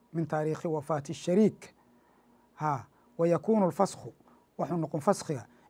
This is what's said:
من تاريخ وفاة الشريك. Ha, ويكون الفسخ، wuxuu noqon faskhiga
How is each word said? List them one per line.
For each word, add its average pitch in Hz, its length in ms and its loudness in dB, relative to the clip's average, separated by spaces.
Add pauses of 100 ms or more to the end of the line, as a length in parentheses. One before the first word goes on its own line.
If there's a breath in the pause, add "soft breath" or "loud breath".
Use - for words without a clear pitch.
(140)
من 165 140 -4
تاريخ 156 380 -4
وفاة 156 440 -4
الشريك. 180 640 2 (840 soft breath)
Ha, 143 240 -4 (320 soft breath)
ويكون 170 460 2
الفسخ، 185 360 0 (600 soft breath)
wuxuu 175 180 -2
noqon 160 220 -2
faskhiga 151 460 -2 (240 soft breath)